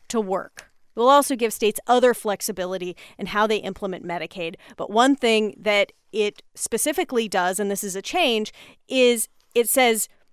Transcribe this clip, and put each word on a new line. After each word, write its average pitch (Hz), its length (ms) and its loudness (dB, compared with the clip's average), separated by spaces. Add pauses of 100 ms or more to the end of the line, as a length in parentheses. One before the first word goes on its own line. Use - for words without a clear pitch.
to 226 140 -4
work. - 500 -8 (240)
It - 40 -4
will 240 100 6
also 277 260 4
give 220 180 -2
states - 340 -2
other 247 260 4
flexibility 185 840 -6 (220)
in 196 100 -10
how 208 200 0
they 214 100 0
implement 185 480 -8
Medicaid. 170 500 -8 (220)
But - 120 -8
one 247 260 4
thing 220 440 0
that 208 320 0 (260)
it 208 240 -2 (140)
specifically 254 720 -2
does, 185 320 -2
and 208 100 -2
this 196 140 -4
is 190 120 -8
a 196 60 -8
change, 233 500 -2 (360)
is 247 420 2 (240)
it 233 160 0
says, 233 380 2 (260)